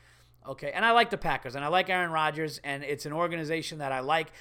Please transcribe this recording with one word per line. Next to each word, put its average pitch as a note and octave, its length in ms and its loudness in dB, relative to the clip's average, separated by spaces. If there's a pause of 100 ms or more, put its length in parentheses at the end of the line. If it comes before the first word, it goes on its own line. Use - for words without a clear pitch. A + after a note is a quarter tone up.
(480)
Okay, C3+ 240 -6
and G#3 140 2
I A3+ 60 6
like A#3 180 6
the F#3+ 80 -2
Packers, C3 360 -2
and C#3 80 -6
I C#3+ 60 -2
like F#3 220 4
Aaron F3+ 200 2
Rodgers, D#3 540 0
and C#3 180 -6
it's C#3+ 220 -4
an D3 80 -6
organization D#3+ 680 -2
that C#3 140 -4
I C3 80 0
like. D3+ 400 0